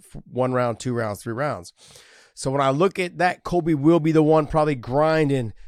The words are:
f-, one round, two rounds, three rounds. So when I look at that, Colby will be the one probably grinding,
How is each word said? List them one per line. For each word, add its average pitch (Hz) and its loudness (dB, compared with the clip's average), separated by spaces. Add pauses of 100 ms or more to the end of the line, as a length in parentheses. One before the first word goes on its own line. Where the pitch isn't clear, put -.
(140)
f-, - -16
one 127 -2
round, 123 -2
two 123 -6
rounds, 110 -6
three 117 -8
rounds. 117 -8 (640)
So - -6
when 139 0
I 135 2
look 170 2
at 180 -6
that, 175 -2
Colby 170 0
will 156 4
be 160 2
the 156 4
one 151 4
probably 151 0
grinding, 139 0 (160)